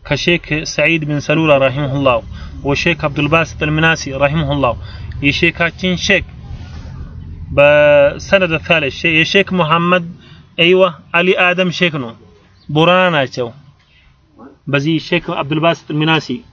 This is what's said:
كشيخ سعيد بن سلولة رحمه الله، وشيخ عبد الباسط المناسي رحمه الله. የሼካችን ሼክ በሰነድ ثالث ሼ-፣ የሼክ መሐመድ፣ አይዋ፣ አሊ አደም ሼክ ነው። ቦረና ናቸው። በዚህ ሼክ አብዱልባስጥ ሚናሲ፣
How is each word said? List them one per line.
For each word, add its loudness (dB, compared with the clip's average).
كشيخ 0
سعيد 0
بن -4
سلولة 2
رحمه 0
الله، 2
وشيخ -2
عبد -4
الباسط 0
المناسي 0
رحمه 0
الله. 0
የሼካችን 0
ሼክ 0
በሰነድ 4
ثالث -2
ሼ-፣ -2
የሼክ 2
መሐመድ፣ 2
አይዋ፣ 4
አሊ 2
አደም 2
ሼክ -2
ነው። -8
ቦረና 4
ናቸው። -2
በዚህ 0
ሼክ -2
አብዱልባስጥ -2
ሚናሲ፣ 0